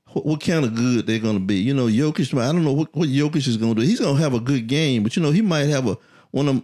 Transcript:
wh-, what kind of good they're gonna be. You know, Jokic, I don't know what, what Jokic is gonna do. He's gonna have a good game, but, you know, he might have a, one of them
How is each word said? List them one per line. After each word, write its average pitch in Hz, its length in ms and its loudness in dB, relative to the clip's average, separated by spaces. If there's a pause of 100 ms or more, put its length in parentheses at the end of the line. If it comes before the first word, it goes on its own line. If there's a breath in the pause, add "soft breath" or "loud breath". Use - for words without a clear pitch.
wh-, - 180 -6
what 151 160 -2
kind 160 240 0
of 110 80 -2
good 117 320 0
they're 110 140 0
gonna 107 200 0
be. 95 180 -2
You 127 180 0
know, 127 100 0
Jokic, 143 560 0
I 131 100 0
don't 170 120 0
know 143 100 0
what, 151 220 -4
what 156 140 0
Jokic 147 380 0
is 113 100 0
gonna 113 180 0
do. 110 60 0
He's 214 180 2
gonna 143 200 2
have 147 140 0
a 117 60 0
good 123 260 -2
game, 135 380 0
but, 110 120 -2
you 185 60 0
know, 147 80 2
he 190 140 2
might 156 240 2
have 135 200 0
a, 92 80 0 (360 soft breath)
one 143 160 0
of 135 80 2
them - 80 -2